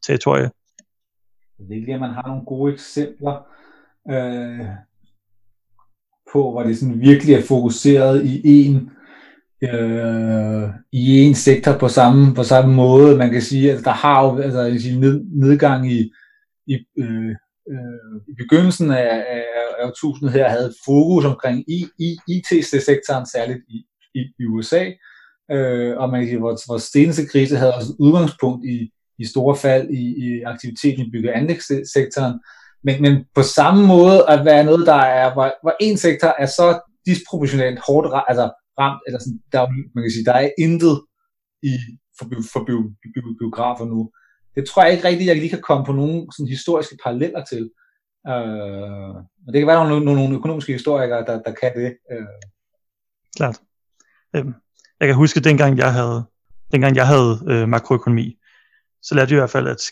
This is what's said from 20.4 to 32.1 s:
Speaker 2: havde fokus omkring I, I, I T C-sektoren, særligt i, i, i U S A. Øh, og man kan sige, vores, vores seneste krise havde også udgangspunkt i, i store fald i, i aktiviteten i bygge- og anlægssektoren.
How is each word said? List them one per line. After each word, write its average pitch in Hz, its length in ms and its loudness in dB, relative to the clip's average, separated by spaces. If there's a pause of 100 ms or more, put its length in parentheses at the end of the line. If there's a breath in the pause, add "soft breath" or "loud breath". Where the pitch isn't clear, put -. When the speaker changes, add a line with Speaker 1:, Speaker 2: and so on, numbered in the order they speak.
Speaker 2:
havde 117 260 -4 (100)
fokus 147 400 2
omkring 131 440 -2
I, 170 200 -6 (100)
I, 170 200 -6 (100)
I 175 200 -4
T 165 160 2
C-sektoren, 139 640 -2
særligt 123 320 -6 (100)
i, 113 180 -16 (280)
i, 131 60 -8 (180)
i 123 60 -8
U 110 180 -4
S 110 100 -8
A. 185 180 0 (600 soft breath)
Øh, 123 480 -4
og 127 120 -4
man 123 100 -4
kan 120 80 -4
sige, 120 120 -6
vores, 113 280 -6
vores 117 140 -6
seneste 151 440 0
krise 139 300 0
havde 123 180 2
også 117 240 -10
udgangspunkt 143 680 2
i, 117 260 -8 (260)
i 117 60 -12
store 139 320 -2
fald 131 340 0
i, 123 360 -6
i 120 160 -6
aktiviteten 120 640 -6
i 113 40 -12
bygge- 117 200 -6
og 113 80 -2
anlægssektoren. 135 1000 -4 (420 soft breath)